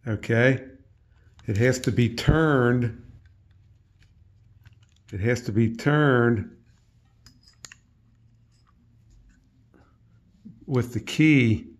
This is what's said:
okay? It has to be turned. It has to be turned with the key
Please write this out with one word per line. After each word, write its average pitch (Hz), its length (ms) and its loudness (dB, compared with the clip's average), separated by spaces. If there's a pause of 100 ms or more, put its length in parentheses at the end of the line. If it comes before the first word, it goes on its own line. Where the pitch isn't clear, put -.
okay? 123 600 0 (800)
It 101 120 -2
has 123 240 2
to 123 100 -2
be 117 240 0
turned. 127 880 0 (2000)
It 101 80 -8
has 120 220 -2
to - 100 -8
be 113 240 0
turned 123 800 0 (4000)
with 120 280 -2
the 113 60 -6
key 135 680 2 (120)